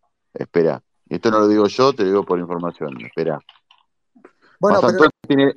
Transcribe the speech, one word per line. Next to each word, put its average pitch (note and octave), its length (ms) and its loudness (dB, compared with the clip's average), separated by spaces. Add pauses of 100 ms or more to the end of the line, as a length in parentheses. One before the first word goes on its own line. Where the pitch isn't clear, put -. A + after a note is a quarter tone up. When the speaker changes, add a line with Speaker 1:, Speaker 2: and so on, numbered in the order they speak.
(320)
Speaker 1:
Espera. D#2+ 480 -2 (300)
Esto F2 220 -2
no A2 80 2
lo G#2 80 4
digo G#2+ 180 2
yo, B2+ 280 2
te A2 100 -4
lo F#2 60 0
digo G2 140 0
por F2+ 140 -2
información. E2+ 640 -8
Espera. D#2+ 360 -6 (1200)
Speaker 2:
Bueno, G3+ 200 2
pero B2+ 140 2
Speaker 1:
Mastantuono D3 180 4 (160)
tiene, C#3 300 2